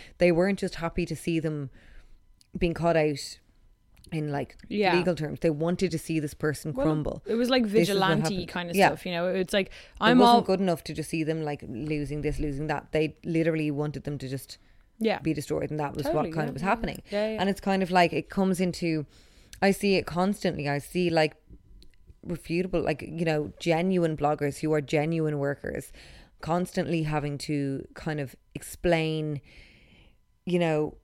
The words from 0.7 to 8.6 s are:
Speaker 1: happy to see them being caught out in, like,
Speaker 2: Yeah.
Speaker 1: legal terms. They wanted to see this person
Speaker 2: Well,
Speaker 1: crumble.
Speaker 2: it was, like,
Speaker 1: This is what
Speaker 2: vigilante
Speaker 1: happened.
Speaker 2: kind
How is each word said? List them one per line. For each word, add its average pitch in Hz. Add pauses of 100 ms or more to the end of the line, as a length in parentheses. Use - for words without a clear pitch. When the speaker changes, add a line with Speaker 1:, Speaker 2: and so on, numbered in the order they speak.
Speaker 1:
happy 170
to 156
see 165
them 151 (880)
being 170
caught 165
out 151 (720)
in, 151
like, 139 (120)
Speaker 2:
Yeah. 196
Speaker 1:
legal 175
terms. 143
They 165
wanted 165
to 160
see 160
this 147
person 156
Speaker 2:
Well, 269
Speaker 1:
crumble. 156
Speaker 2:
it -
was, 240
like, 262
Speaker 1:
This 196
is 196
what 190
Speaker 2:
vigilante 160
Speaker 1:
happened. 180
Speaker 2:
kind 175